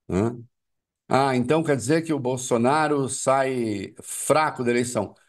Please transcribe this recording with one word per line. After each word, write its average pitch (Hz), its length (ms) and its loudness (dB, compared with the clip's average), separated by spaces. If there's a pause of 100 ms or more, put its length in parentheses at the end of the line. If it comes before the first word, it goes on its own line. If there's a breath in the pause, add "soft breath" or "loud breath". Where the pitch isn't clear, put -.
né? 110 280 0 (720)
Ah, 131 280 2
então 139 260 2
quer 147 140 2
dizer 143 260 0
que 165 100 -4
o 143 60 0
Bolsonaro 131 880 0
sai 123 920 -2
fraco 143 600 0
da 120 60 2
eleição. 120 440 -2 (140 soft breath)